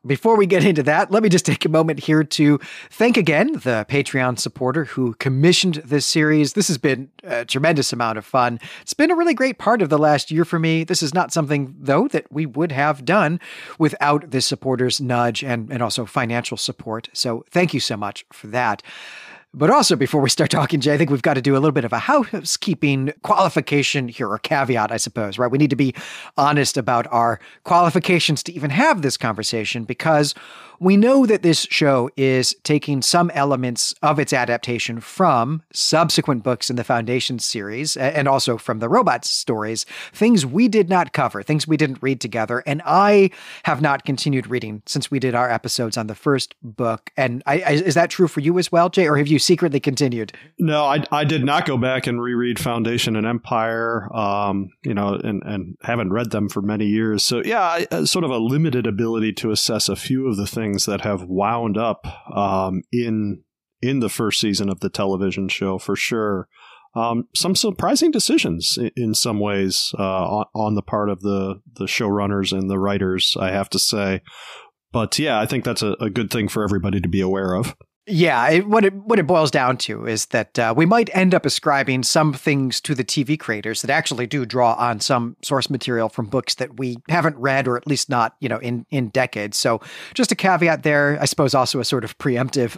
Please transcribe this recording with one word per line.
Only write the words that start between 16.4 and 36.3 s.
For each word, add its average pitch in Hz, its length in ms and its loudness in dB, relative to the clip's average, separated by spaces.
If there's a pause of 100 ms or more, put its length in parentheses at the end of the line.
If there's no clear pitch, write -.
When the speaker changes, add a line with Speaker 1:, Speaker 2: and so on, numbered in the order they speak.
Speaker 1:
support. - 560 -8
So 117 400 -4
thank 175 200 2
you 143 60 -2
so 113 180 -4
much 101 360 -8
for - 160 -20
that. 110 340 -2 (720)
But 147 160 4
also, 185 260 4
before 135 240 2
we 135 80 2
start - 220 0
talking, 156 300 0
Jay, 143 120 2
I 147 60 2
think 160 100 2
we've 135 140 0
got 156 120 2
to 131 60 0
do 139 140 4
a 135 60 4
little 151 120 4
bit 131 140 0
of 110 80 -2
a 117 40 0
housekeeping 151 1200 0
qualification 147 840 2
here, 117 220 -6
or 104 80 -2
caveat, 127 560 0
I 113 60 -4
suppose, 101 400 -6
right? 120 120 2
We 131 60 0
need 147 140 4
to 131 60 -2
be 131 180 0 (420)
honest 143 400 2
about 120 340 0
our 117 300 2 (240)
qualifications 170 800 2
to 170 100 -10
even 151 160 -6
have 208 320 2
this 139 160 0
conversation, 110 680 -4
because 147 500 2 (440)
we 190 200 6
know 254 260 6
that 214 160 4
this 165 300 2
show 135 480 2
is 131 440 2
taking 147 380 0
some 175 300 2
elements 127 720 -2
of 147 160 2
its 147 160 0
adaptation 120 680 -2
from 151 600 0 (100)
subsequent 156 720 2